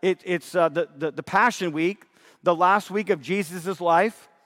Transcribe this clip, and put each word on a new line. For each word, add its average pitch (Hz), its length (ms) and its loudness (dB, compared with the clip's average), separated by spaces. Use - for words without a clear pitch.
it, 185 220 0
it's, 175 300 -6
uh, 170 140 4
the, 151 280 -2
the, 151 140 -4
the 156 120 -10
Passion 190 500 0
Week, 165 320 -4
the 175 120 2
last 185 380 2
week 196 180 -4
of 170 100 0
Jesus' 175 600 -6
life. 175 480 2